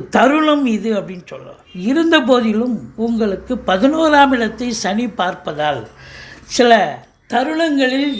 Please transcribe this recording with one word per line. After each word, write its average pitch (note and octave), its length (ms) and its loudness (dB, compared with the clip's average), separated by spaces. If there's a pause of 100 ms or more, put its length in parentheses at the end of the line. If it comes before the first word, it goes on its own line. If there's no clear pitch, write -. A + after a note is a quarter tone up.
தருணம் D4 600 2
இது G#3+ 240 -2
அப்படின்னு F3+ 340 -8
சொல்லலாம். - 360 -18 (220)
இருந்த D#4+ 380 2
போதிலும் A#3 540 0 (220)
உங்களுக்கு A3 540 -4 (120)
பதினோராம் C#4+ 680 4
இடத்தை A#3 420 -4
சனி G#3+ 380 -2
பார்ப்பதால் D3+ 680 -4 (640)
சில A#3 340 4 (460)
தருணங்களில் C#4 920 0